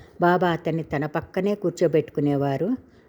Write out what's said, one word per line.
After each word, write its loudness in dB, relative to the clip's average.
బాబా 4
అతన్ని -2
తన -4
పక్కనే -2
కూర్చోబెట్టుకునేవారు. 0